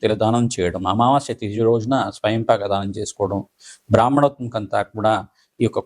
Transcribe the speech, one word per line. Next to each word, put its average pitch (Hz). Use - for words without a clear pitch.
తిలదానం 113
చేయడం, 90
అమావాస్య 120
తిథి 107
రోజున 117
స్వయంపాక 110
దానం 98
చేసుకోవడం, 101
బ్రాహ్మణోత్మకంతా 120
కూడా 110
ఈ 117
యొక్క -